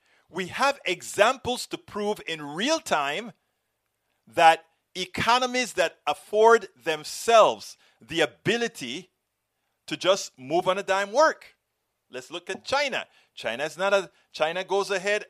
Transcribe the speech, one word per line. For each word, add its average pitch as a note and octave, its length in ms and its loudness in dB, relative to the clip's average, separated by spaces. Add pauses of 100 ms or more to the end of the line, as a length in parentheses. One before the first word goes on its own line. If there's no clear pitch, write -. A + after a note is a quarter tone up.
(280)
We F3 200 -10
have C#4 360 -2
examples A3+ 840 -2
to - 100 -12
prove G#3 480 -6
in D#3 160 -8
real G3+ 380 -2
time E3 520 -4 (920)
that D#3+ 380 4 (300)
economies B3 800 -2
that E3+ 320 0
afford G#3+ 640 4 (160)
themselves D#3 920 2 (240)
the D#3+ 200 -6
ability A3 920 -4 (760)
to D3+ 100 -6
just F#3+ 420 0
move D#3+ 300 -2
on F#3 100 0
a G3+ 40 -4
dime G3 300 -2
work. C#4+ 440 2 (540)
Let's B2 200 -14
look E3+ 200 -12
at - 140 -12
China. C4 420 -2 (280)
China A#2+ 300 -6
is D#3 140 -8
not G3 140 0
a, F#3+ 180 0 (220)
China E3 320 -4
goes F#3+ 260 -2
ahead G3+ 400 -2